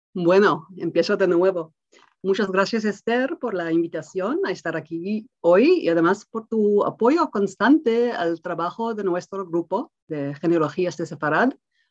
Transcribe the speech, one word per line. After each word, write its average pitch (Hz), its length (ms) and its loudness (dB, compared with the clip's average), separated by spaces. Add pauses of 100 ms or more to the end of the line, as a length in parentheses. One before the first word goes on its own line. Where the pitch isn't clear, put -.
(120)
Bueno, 180 540 4 (100)
empiezo 170 400 0
de 190 100 2
nuevo. 175 480 0 (480)
Muchas 196 260 0
gracias, 196 360 -2
Esther, 240 560 -4
por 226 140 -6
la 165 180 -4
invitación 175 720 -4
a 208 60 -6
estar 165 260 -6
aquí 175 500 -6 (140)
hoy 247 400 4
y - 80 -2
además 170 380 2
por 220 200 -10
tu 208 380 2
apoyo 302 460 0
constante 233 840 2
al 170 300 -4
trabajo 175 520 -6
de 208 100 -8
nuestro 180 420 -4
grupo 170 440 -4 (160)
de 143 280 -6
Genealogías 165 640 0
de 165 80 -6
Sefarad, 160 480 0 (360)